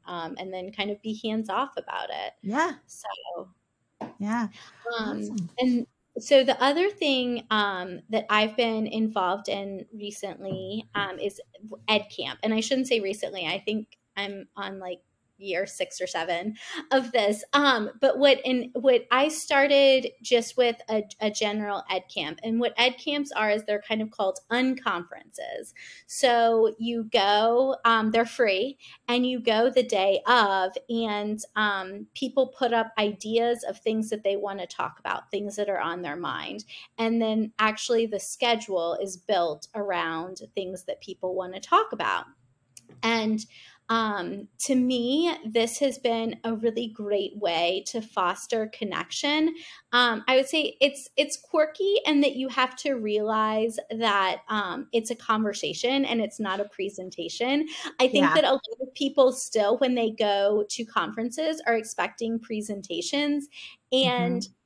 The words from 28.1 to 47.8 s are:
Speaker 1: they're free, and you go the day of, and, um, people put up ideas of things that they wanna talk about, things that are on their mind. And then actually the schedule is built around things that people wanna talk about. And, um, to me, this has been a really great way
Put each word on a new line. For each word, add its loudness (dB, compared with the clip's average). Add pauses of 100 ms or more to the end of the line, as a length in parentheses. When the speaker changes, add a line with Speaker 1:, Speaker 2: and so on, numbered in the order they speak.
Speaker 1:
they're 4
free, 0 (300)
and 2
you -2
go 4
the 4
day 2
of, 4 (180)
and, -2 (160)
um, -2
people 0
put -2
up 0
ideas 0
of -8
things -2
that -6
they 0
wanna -6
talk -8
about, -6
things -6
that -2
are -2
on -4
their -6
mind. -8 (340)
And 0
then 0
actually 2
the -4
schedule 0
is -6
built 0
around -4 (180)
things -8
that -8
people -6
wanna -6
talk 2
about. -2 (800)
And, 0 (500)
um, -4 (180)
to 2
me, 2 (100)
this 0
has 0
been -2
a -2
really -2
great -2
way 0